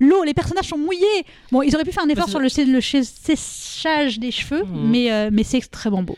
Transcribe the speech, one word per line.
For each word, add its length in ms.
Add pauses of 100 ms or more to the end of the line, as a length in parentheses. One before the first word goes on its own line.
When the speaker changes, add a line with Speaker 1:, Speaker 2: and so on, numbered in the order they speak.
Speaker 1:
l'eau, 240
les 100
personnages 320
sont 120
mouillés. 200 (540)
Bon, 100
ils 140
auraient 80
pu 80
faire 100
un 60
Speaker 2:
Bah, 60
Speaker 1:
effort 100
Speaker 2:
c'est 80
Speaker 1:
sur 80
le 80
sé-, 160
le 160
sé-, 240
séchage 1120
des 140
cheveux, 320
Speaker 2:
Mhm. 260
Speaker 1:
mais, 220
euh, 200
mais 120
c'est 140
extrêmement 440
beau. 160